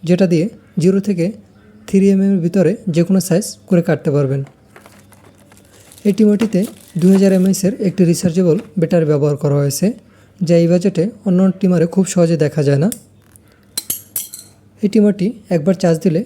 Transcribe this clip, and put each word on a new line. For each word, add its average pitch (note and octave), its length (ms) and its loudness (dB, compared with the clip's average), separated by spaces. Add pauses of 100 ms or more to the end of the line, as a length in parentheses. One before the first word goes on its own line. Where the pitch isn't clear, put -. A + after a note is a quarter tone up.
যেটা F3+ 240 2
দিয়ে E3 140 0 (380)
জিরো F#3+ 240 2
থেকে E3+ 180 -2 (640)
থ্রি G3 260 2
এমএম G3 220 2
এর F3 100 -2
ভিতরে F3 260 2 (240)
যে E3+ 120 2
কোনো F#3+ 200 2
সাইজ F3+ 180 0 (240)
করে F3 180 4
কাটতে E3 280 -2
পারবেন। C#3 260 -2 (1700)
এই G3+ 80 2
ট্রিমারটিতে G#3 440 2 (420)
দুই F#3 140 4
হাজার G3 220 4
এমএস F#3 300 0
এর G#3+ 60 0 (140)
একটি F3+ 140 -2 (100)
রিচার্জেবল E3+ 460 0 (220)
ব্যাটারি E3 320 0
ব্যবহার D3 320 0
করা C#3+ 180 0
হয়েছে, C#3+ 260 -2 (520)
যা E3+ 220 0
এই E3+ 100 2
বাজেটে F3+ 320 0 (240)
অন্য F3+ 120 2 (180)
ট্রিমারে F3+ 360 0
খুব F#3 200 0
সহজে E3+ 300 2
দেখা D3 240 -2
যায় C#3+ 160 2
না। G#3 60 0 (1900)
এই G#3+ 100 0
ট্রিমারটি G3+ 360 2 (280)
একবার E3+ 260 0
চার্জ E3 240 2
দিলে E3+ 200 0